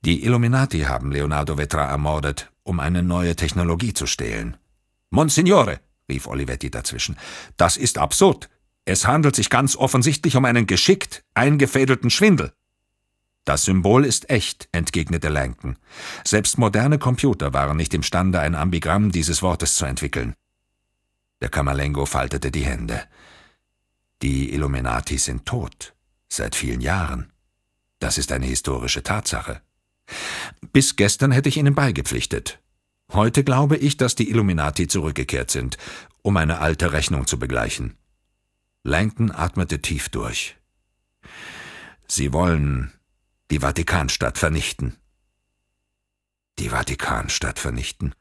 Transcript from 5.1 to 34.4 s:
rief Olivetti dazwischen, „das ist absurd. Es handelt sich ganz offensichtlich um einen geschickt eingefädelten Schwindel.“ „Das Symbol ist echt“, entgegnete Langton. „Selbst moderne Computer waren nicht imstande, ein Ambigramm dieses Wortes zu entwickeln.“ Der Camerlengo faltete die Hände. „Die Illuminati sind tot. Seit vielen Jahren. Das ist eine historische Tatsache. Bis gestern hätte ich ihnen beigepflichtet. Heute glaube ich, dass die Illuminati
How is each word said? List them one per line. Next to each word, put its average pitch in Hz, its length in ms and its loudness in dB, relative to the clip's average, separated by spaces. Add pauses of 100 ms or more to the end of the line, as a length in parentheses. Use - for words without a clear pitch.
rief 67 160 -6
Olivetti 64 440 -6
dazwischen, 60 460 -6 (400)
„das 87 220 4
ist - 180 0
absurd. - 540 4 (340)
Es 95 220 2
handelt 143 280 4
sich - 140 0
ganz 131 260 4
offensichtlich 131 600 2
um 127 80 6
einen 120 220 4
geschickt - 680 2
eingefädelten 135 760 4
Schwindel.“ 151 420 4 (920)
„Das 71 180 0
Symbol 98 400 6
ist 127 240 -2
echt“, - 440 -2
entgegnete 80 580 -2
Langton. 65 480 -4 (440)
„Selbst - 360 0
moderne 120 400 4
Computer 120 560 0
waren 69 240 0
nicht 76 160 -2
imstande, 90 460 0
ein 78 140 0
Ambigramm 87 560 0
dieses 82 300 0
Wortes 85 340 0
zu - 120 -2
entwickeln.“ 67 480 -4 (1040)
Der - 100 -6
Camerlengo 69 540 0
faltete 67 460 -4
die 69 140 -4
Hände. 58 360 -4 (1200)
„Die 67 300 0
Illuminati 64 680 -2
sind 62 280 -4
tot. - 480 -8 (340)
Seit - 280 -6
vielen 60 240 -4
Jahren. 69 520 -2 (680)
Das - 180 -2
ist 71 140 -4
eine 65 140 -2
historische 65 580 -4
Tatsache. - 580 -4 (1080)
Bis 135 240 4
gestern 101 340 2
hätte 135 180 4
ich 131 80 0
ihnen 143 200 4
beigepflichtet. 78 840 -2 (520)
Heute 113 320 4
glaube 143 320 4
ich, 143 200 0
dass 127 200 0
die 110 140 0
Illuminati 87 580 2